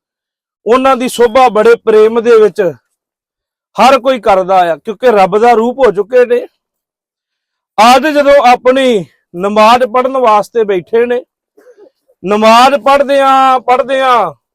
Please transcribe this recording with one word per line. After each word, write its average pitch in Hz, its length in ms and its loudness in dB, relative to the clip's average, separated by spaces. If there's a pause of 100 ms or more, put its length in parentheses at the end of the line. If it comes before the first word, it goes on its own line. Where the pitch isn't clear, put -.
(640)
ਉਹਨਾਂ 262 320 0
ਦੀ 247 100 -6
ਸੋਭਾ 240 420 2
ਬੜੇ 214 260 2
ਪ੍ਰੇਮ 220 460 0
ਦੇ 233 180 2
ਵਿੱਚ 208 220 0 (1120)
ਹਰ 254 240 2
ਕੋਈ 254 200 -4
ਕਰਦਾ 190 400 0 (120)
ਆ, 156 40 -6
ਕਿਉਂਕਿ 220 360 -4
ਰੱਬ 190 260 0
ਦਾ 233 160 2
ਰੂਪ 240 260 -4
ਹੋ 240 120 2
ਚੁੱਕੇ 214 340 -2
ਨੇ। 240 200 -4 (1300)
ਅੱਜ 247 300 2
ਜਦੋਂ 285 280 0 (120)
ਆਪਣੀ 247 580 0 (280)
ਨਮਾਜ਼ 214 500 0
ਪੜ੍ਹਨ 254 340 -4
ਵਾਸਤੇ 226 460 -2
ਬੈਠੇ 208 420 -4
ਨੇ, 247 180 -6 (1000)
ਨਮਾਜ਼ 220 520 2
ਪੜ੍ਹਦਿਆਂ, 269 840 0
ਪੜ੍ਹਦਿਆਂ 247 720 -2 (220)